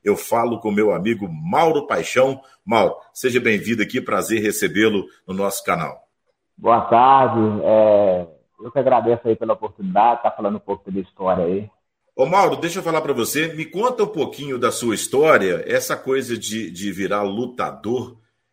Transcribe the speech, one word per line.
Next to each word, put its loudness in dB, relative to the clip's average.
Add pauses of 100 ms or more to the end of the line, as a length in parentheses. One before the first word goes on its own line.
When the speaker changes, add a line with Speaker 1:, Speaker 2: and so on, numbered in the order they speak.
Speaker 1:
Eu 2
falo -2
com -4
meu 2
amigo -4
Mauro 0
Paixão. 0 (240)
Mauro, 2 (180)
seja -2
bem-vindo 0
aqui, -4
prazer -2
recebê-lo 0 (200)
no -10
nosso -4
canal. -4 (520)
Speaker 2:
Boa 2
tarde, 6 (240)
é, 4 (320)
eu -14
que -6
agradeço 2
aí 2
pela -2
oportunidade, 0
tá 0
falando -4
um -6
pouco -8
da -6
história -2
aí. -4 (480)
Speaker 1:
Ô 2
Mauro, 2
deixa -6
eu -6
falar -2
pra -2
você, -2
me -10
conta -2
um 0
pouquinho -6
da 0
sua -2
história, 2
essa -2
coisa -4
de, -8
de -8
virar -4
lutador -6 (360)